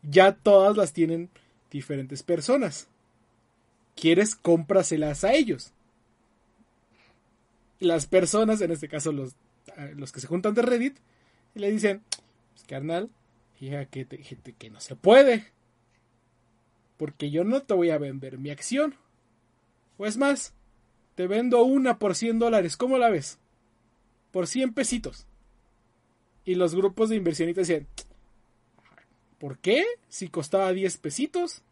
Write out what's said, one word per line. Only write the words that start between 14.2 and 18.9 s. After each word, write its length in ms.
que, 320
que 180
no 100
se 140
puede. 520
Porque 360
yo 100
no 200
te 120
voy 160
a 80
vender 400
mi 120
acción. 440